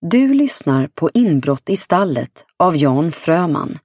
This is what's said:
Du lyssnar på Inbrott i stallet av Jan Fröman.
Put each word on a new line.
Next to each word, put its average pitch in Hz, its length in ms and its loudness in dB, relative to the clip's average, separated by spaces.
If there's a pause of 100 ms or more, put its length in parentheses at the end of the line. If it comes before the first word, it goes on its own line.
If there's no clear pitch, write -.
Du 254 320 2
lyssnar 147 540 0
på - 260 -4
Inbrott 143 560 0
i 190 80 0
stallet 175 680 -2 (120)
av 175 200 2
Jan 143 340 2
Fröman. 165 720 -2